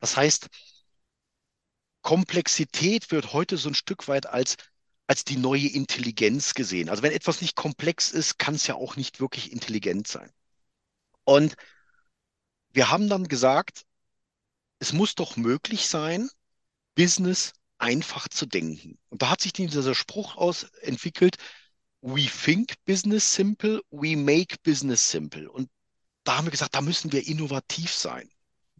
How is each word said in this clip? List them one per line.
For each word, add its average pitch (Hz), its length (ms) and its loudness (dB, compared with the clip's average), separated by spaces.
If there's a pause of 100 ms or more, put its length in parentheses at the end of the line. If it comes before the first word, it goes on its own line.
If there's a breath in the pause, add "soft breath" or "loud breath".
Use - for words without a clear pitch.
Das - 160 0
heißt, 151 320 2 (1500 soft breath)
Komplexität 175 1080 2
wird 156 220 -2
heute 175 240 -2
so 147 120 -4
ein 147 60 -4
Stück - 340 -6
weit 139 180 0
als, 123 300 -2 (500 soft breath)
als - 180 0
die 139 120 -2
neue 135 320 2
Intelligenz 123 840 0
gesehen. 90 340 -2
Also 104 140 -2
wenn 151 100 2
etwas - 280 -2
nicht 170 160 -4
komplex - 560 -2
ist, - 260 -2
kann 147 160 -2
es 147 120 -2
ja 139 100 -2
auch - 200 -8
nicht - 240 -6
wirklich 131 320 -6
intelligent 104 540 -4
sein. - 240 -10 (920)
Und 147 320 8 (1160 soft breath)
wir 127 180 4
haben 202 180 2
dann 185 200 0
gesagt, 135 560 2 (920)
es - 140 -4
muss 190 220 2
doch - 220 -4
möglich 127 520 0
sein, 170 400 -2 (680)
Business 180 560 2 (260)
einfach 120 500 -2
zu - 180 -4
denken. 82 520 -6 (120)
Und 113 120 -4
da 127 80 2
hat 185 120 2
sich 185 100 -4
dieser 147 420 0
Spruch - 420 -6
aus 175 280 0 (180)
entwickelt, 170 540 2 (640 loud breath)
„We 131 260 -2
think - 460 0 (100)
business 202 500 2
simple, 214 560 0
we 151 260 0
make 147 460 4
business 139 480 2
simple.“ 76 400 -6
Und 131 200 -8 (540)
da 127 140 0
haben 156 80 -2
wir 160 60 -4
gesagt, 147 220 -4
da 143 80 -2
müssen 156 300 -2
wir 139 140 0
innovativ 156 640 -4
sein. - 380 -6 (500)